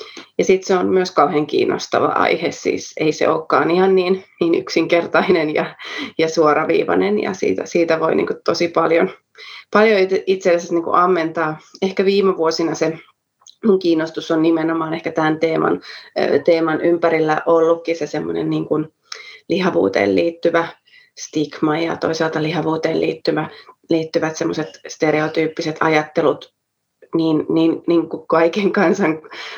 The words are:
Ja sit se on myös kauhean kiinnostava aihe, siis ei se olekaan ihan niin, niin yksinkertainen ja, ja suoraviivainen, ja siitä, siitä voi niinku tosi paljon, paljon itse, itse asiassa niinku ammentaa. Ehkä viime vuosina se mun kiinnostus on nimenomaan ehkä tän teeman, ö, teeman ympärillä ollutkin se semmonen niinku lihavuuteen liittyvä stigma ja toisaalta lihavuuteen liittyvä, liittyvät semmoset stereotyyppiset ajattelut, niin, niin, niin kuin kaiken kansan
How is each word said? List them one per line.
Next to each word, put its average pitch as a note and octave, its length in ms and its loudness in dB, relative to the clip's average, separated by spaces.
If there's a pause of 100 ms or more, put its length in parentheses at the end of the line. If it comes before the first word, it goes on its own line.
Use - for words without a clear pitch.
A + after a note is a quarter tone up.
(380)
Ja F#3 80 0
sit F#3+ 180 2
se F#3+ 140 0
on F#3 100 0
myös F#3 240 0
kauhean D3+ 360 2
kiinnostava - 580 0
aihe, - 460 0
siis - 480 -6
ei D#3 120 2
se - 180 0
olekaan D#3+ 420 0
ihan F#3+ 240 4
niin, F#3 280 0 (160)
niin E3+ 160 2
yksinkertainen E3+ 1000 0
ja, - 220 -4 (420)
ja D#3+ 120 0
suoraviivainen, E3 920 2
ja - 140 -4
siitä, - 320 -4
siitä E3 340 0
voi D#3+ 160 0
niinku - 180 -2 (100)
tosi E3+ 240 -2
paljon, E3 440 0 (640)
paljon G#3+ 260 4
itse, F#3+ 280 0
itse F#3+ 220 0
asiassa E3+ 240 0
niinku E3+ 200 -2
ammentaa. E3 640 0 (240)
Ehkä F#3+ 240 0
viime G3 320 2
vuosina E3 380 0
se - 240 -2 (680)
mun F#3+ 140 4
kiinnostus D#3+ 520 -2
on D#3+ 100 2
nimenomaan E3 520 0
ehkä E3 180 -6
tän D#3 280 0
teeman, D#3+ 420 0 (380)
ö, - 200 2
teeman E3 420 2
ympärillä D#3+ 640 2
ollutkin E3 500 2
se D3 120 -6
semmonen D#3+ 420 -4
niinku D#3 340 -2 (680)
lihavuuteen E3 680 2
liittyvä E3+ 520 0 (520)
stigma D#3 600 -4
ja E3 160 -4
toisaalta D#3+ 480 -2
lihavuuteen D#3+ 580 -2
liittyvä, D#3+ 480 -2 (400)
liittyvät D#3+ 460 0
semmoset E3 320 -4 (200)
stereotyyppiset D#3 920 -2
ajattelut, D#3 760 0 (600)
niin, D#3+ 340 0
niin, E3 380 2
niin E3 220 2
kuin - 180 -10
kaiken E3+ 440 2
kansan F#3+ 500 2 (360)